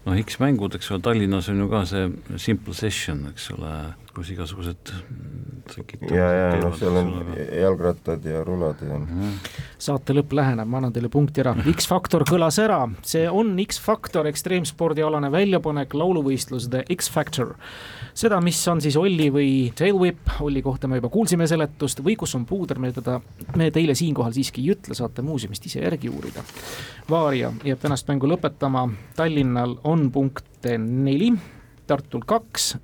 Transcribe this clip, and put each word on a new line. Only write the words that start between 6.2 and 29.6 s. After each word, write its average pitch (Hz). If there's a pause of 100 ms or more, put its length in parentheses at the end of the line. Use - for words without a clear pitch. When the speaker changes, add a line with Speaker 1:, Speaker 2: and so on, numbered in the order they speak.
Speaker 2:
jaa, 90
Speaker 1:
teevad, 85
Speaker 2:
noh, 85
seal 90
on 90
Speaker 1:
eks 90
ole. 85 (100)
Speaker 2:
jalgrattad 85
ja 80
rulad 82
ja 71
Speaker 1:
Mhm. 87 (460)
Speaker 3:
Saate 139
lõpp 143
läheneb, 131
ma 123
annan 131
teile 120
punkti 143
ära. 127 (160)
X-faktor 170
kõlas 165
ära. 214 (220)
See 165
on 190
X-faktor, 208
ekstreemspordialane 151
väljapanek, 160
lauluvõistlus 139
The 127
X -
Factor. 139 (640)
Seda, 214
mis 170
on 170
siis 143
Olli 165
või 139 (240)
tail 196
whip, 175 (100)
Olli 143
kohta 135
me 131
juba 120
kuulsime 202
seletust, 147
või 175
kus 165
on 120
puuder, 180
me 127
teda, 127 (380)
me 160
teile 160
siinkohal 131
siiski 127
ei 160
ütle, -
saate 120
muuseumist 117
ise -
järgi 160
uurida. - (680)
Vaaria 143 (140)
jääb 135
tänast 131
mängu 139
lõpetama. 143 (300)
Tallinnal 127